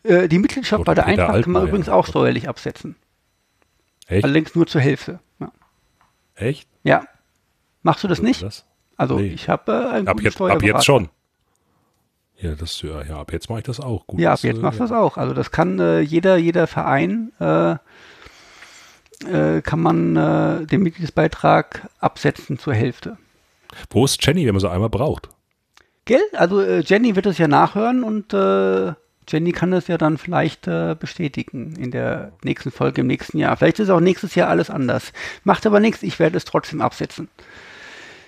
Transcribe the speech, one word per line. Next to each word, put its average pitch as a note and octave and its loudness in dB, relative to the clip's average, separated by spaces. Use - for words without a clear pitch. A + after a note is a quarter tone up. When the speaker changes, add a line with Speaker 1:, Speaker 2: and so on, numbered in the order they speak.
Speaker 1:
äh, F3+ 6
die E3+ 4
Mitgliedschaft A3 0
Speaker 2:
Oder - 0
Speaker 1:
bei - 4
der - 4
Speaker 2:
Peter F#3+ 2
Speaker 1:
Eintracht - 2
kann F3 -2
man F#3 2
Speaker 2:
Altmaier. - 0
Speaker 1:
übrigens F#3 -2
auch F3+ 4
steuerlich B2+ 0
absetzen. - -12
Speaker 2:
Echt? G2+ 0
Speaker 1:
Allerdings D#3 0
nur E3+ 4
zur D#3 0
Hälfte. C#3+ -2
Ja. D3 -12
Speaker 2:
Echt? C3 -4
Speaker 1:
Ja. D3 2
Machst D#3+ 0
du G3+ -4
das E3+ 0
Speaker 2:
Wo - -4
ist A3 2
Speaker 1:
nicht? - -2
Speaker 2:
das? - -12
Speaker 1:
Also C3 0
Speaker 2:
Nee. G2+ 0
Speaker 1:
ich - -8
habe, - -2
äh, - 2
einen G3+ -2
Speaker 2:
Ab - -4
Speaker 1:
guten G#3 -6
Speaker 2:
jetzt, G#3 0
ab - -16
Speaker 1:
Steuerberater. F#3 0
Speaker 2:
jetzt C#3 2
schon. A#2+ 4
Ja, E2 -6
das, D#2+ -10
ja, D#2 -10
ja, D2 -10
ab - -12
jetzt E2 -8
mache A2+ -4
ich - -12
das B2+ -8
auch. B2+ -6
Gut, - -8
Speaker 1:
Ja, E3+ 4
ab - 4
Speaker 2:
das, - -4
Speaker 1:
jetzt A2+ 0
Speaker 2:
äh, A#2 -4
Speaker 1:
machst A2 -2
du B3 -2
Speaker 2:
ja. A3+ -4
Speaker 1:
das A#3 -2
auch. F#3+ 2
Also B2+ -2
das - -4
kann, F3+ 0
äh, E3 2
jeder, E3+ 2
jeder E3+ 2
Verein, E3 -2
äh, E3 2
äh, D#3 0
kann E3 -2
man, E3 2
äh, D#3 0
den F3 0
Mitgliedsbeitrag D#3+ 0
absetzen - -2
zur C#3+ -6
Hälfte. B2 -4
Speaker 2:
Wo A2+ 2
ist - -2
Jenny, D#3 2
wenn G2+ 2
man F#2+ 2
sie F#2 0
einmal F#2+ 0
braucht? - -2
Speaker 1:
Gell? C#4+ 4
Also, G3 2
äh, F#3 2
Jenny G#3 2
wird G3 0
es F#3 0
ja D#3+ 4
nachhören G3+ 2
und, G#3+ -6
äh, F#3+ 2
Jenny E3 0
kann F3+ 0
das F3+ 0
ja E3+ 0
dann D#3 2
vielleicht, D#3+ -4
äh, E3 -2
bestätigen - -8
in B2+ -6
der B2 -6
nächsten - -4
Folge C3+ -2
im B2+ 0
nächsten - -4
Jahr. C3+ 0
Vielleicht D3+ 2
ist G3 0
auch E3+ 6
nächstes F3+ 0
Jahr F3 4
alles E3+ 0
anders. C3 -4
Macht G3 2
aber G#3 6
nichts, A3 2
ich F#3 -6
werde F3 2
es - -6
trotzdem D#3 -4
absetzen. - -4